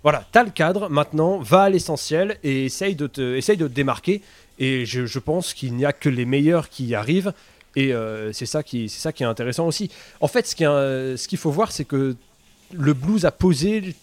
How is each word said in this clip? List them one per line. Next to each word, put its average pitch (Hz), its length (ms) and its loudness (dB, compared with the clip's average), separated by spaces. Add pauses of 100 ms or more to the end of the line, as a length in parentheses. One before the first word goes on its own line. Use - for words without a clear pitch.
Voilà, 143 300 2
t'as 240 120 8
le 202 60 -4
cadre, 185 400 0
maintenant, 156 480 2
va 156 240 4
à 196 80 6
l'essentiel 175 760 0
et 135 220 0
essaye 190 280 -4
de 143 120 -4
te, 127 300 -4
essaye 202 200 2
de 160 120 0
te 123 40 -6
démarquer. » 143 480 0 (400)
Et 131 260 0
je, 123 200 -4
je 127 120 -6
pense 170 340 -2
qu'il 123 220 -6
n'y 127 100 0
a 143 80 2
que - 160 -2
les 123 180 0
meilleurs 147 420 2
qui - 180 -8
y 117 80 -2
arrivent, 170 380 0 (420)
et, 135 180 2
euh, 110 400 -4
c'est 123 140 -8
ça 151 160 -4
qui, 117 260 -6
c'est - 120 -12
ça 160 120 -4
qui - 120 -6
est - 20 2
intéressant 120 400 -2
aussi. 180 240 -2 (300)
En 151 80 2
fait, 240 180 0
ce - 80 -8
qui - 80 -2
est, 156 60 4
euh, 131 480 0
ce - 100 -8
qu'il - 120 -6
faut 156 120 0
voir, 202 220 0
c'est 151 120 -6
que 135 300 0 (580)
le 151 200 2
blues 165 320 0
a 156 80 4
posé 185 720 0